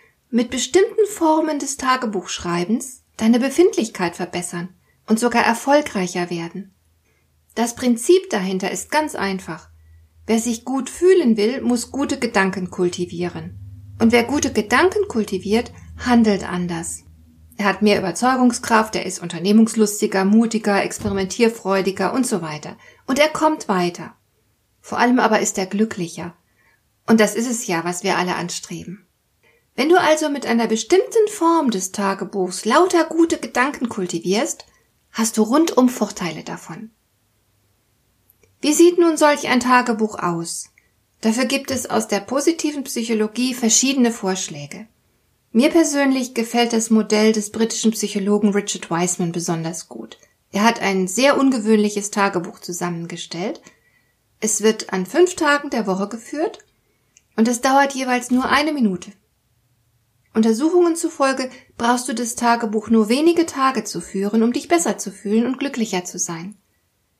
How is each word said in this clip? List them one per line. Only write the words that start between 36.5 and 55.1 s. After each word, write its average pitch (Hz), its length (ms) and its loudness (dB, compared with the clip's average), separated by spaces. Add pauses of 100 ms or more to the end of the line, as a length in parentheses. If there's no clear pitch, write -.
Wie 294 140 0
sieht 339 240 6
nun 339 200 4
solch 294 300 2
ein 254 120 2
Tagebuch 240 580 0
aus? 170 540 -6 (500)
Dafür 226 240 0
gibt 277 240 -2
es 254 180 -4
aus 220 200 -2
der 196 140 -2
positiven 294 640 -2
Psychologie 226 680 -2
verschiedene 247 580 2
Vorschläge. 185 760 -8 (640)
Mir 262 180 4
persönlich 285 640 2
gefällt 233 400 0
das 226 160 -2
Modell 214 440 4
des 214 180 -4
britischen 220 400 0
Psychologen 208 580 0
Richard 202 400 -2
Wiseman 175 420 -2
besonders 170 560 -6
gut. - 300 -16 (340)
Er 196 120 0
hat 226 180 2
ein 190 260 0
sehr 269 300 4
ungewöhnliches 214 720 2
Tagebuch 196 500 -2
zusammengestellt. 175 1000 -8 (800)
Es - 220 -2
wird 220 300 0
an 185 140 -2
fünf 349 300 4